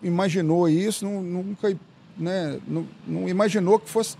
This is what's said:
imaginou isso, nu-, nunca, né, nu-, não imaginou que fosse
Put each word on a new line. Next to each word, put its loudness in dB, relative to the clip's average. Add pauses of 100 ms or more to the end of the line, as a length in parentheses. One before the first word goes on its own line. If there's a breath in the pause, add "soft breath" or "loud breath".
imaginou 2
isso, 2
nu-, -4
nunca, -4 (400)
né, -4
nu-, -4 (180)
não -4
imaginou 4
que -10
fosse -2